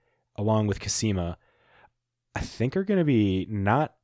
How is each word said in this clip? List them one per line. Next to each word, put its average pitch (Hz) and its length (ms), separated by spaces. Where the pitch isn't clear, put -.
along 107 320
with 98 120
Kasima, 92 560
I - 60
think - 360
are 196 60
gonna 190 220
be 104 440
not 107 540